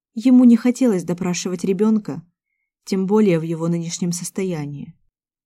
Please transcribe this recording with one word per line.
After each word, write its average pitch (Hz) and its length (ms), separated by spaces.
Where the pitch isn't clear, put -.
Ему 247 300
не 233 140
хотелось 240 460
допрашивать 180 600
ребёнка, 202 600
тем 190 240
более 202 320
в - 20
его 165 260
нынешнем 170 440
состоянии. 165 840